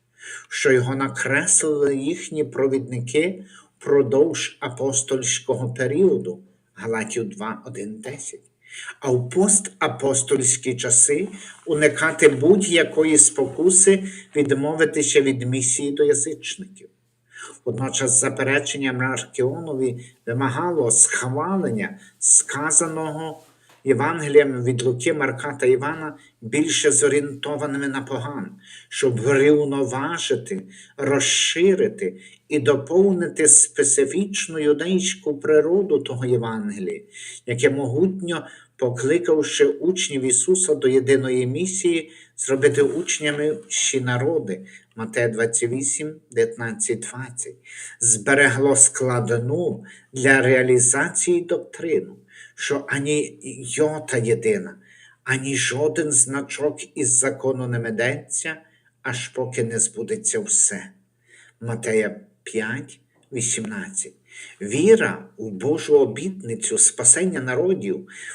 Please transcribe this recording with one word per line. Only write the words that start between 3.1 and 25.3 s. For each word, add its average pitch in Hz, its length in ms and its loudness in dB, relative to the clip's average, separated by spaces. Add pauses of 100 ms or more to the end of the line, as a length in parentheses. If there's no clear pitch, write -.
впродовж 139 800 2
апостольського 131 1120 -4
періоду. 135 680 0 (340)
Галатів 110 540 -6
два, 107 380 -10
один, 107 340 -12
десять. - 500 -14 (500)
А 135 100 -2
в 123 200 0
постапостольські 139 1500 0
часи 143 520 2 (380)
уникати 156 600 4
будь-якої 156 880 4
спокуси 185 880 4 (320)
відмовитися 147 840 2
від 123 280 0
місії 131 440 -2
до 147 120 2
язичників. - 840 -2 (760)
Водночас 127 560 0
заперечення 135 720 -2
Маркіонові 131 1120 -4 (220)
вимагало 135 640 0
схвалення 131 1080 0 (200)
сказаного 160 1200 0 (420)
Євангелієм 139 800 2
від 123 180 0
Луки, 127 300 0
Марка 143 480 -4